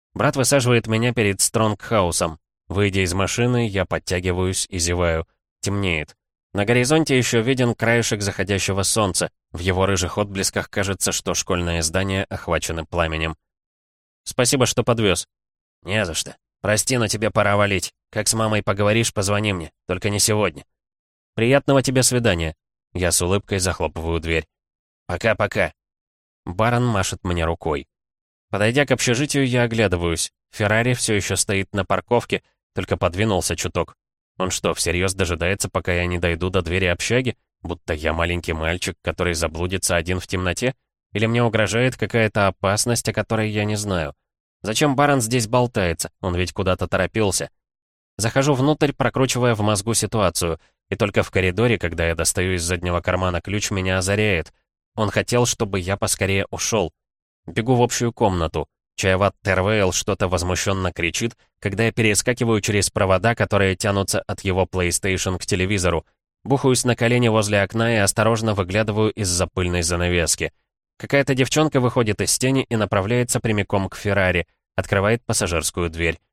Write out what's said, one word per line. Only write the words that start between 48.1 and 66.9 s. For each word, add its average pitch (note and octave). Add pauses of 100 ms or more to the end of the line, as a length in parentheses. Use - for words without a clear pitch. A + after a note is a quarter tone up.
Захожу C3+
внутрь, C#3
прокручивая B2
в G#2
мозгу G#2+
ситуацию. F2+ (300)
И F#2+
только G#2
в -
коридоре, G2
когда E2
я E2
достаю F2+
из F2
заднего F2
кармана F2+
ключ, G2+
меня F#2+
озаряет. G2 (420)
Он G#2+
хотел, A#2+
чтобы G2+
я F#2+
поскорее G2
ушел. F#2+ (540)
Бегу A#2
в A#2+
общую A#2+
комнату. E2+ (280)
Чаеват F#2+
Тервейл F#2+
что-то G2
возмущенно F2+
кричит, E2+ (240)
когда G2+
я A2+
перескакиваю A2+
через G2+
провода, F#2+
которые G2
тянутся G2
от -
его F#2
PlayStation F#2
к -
телевизору. F#2 (380)
Бухаюсь C3
на A#2+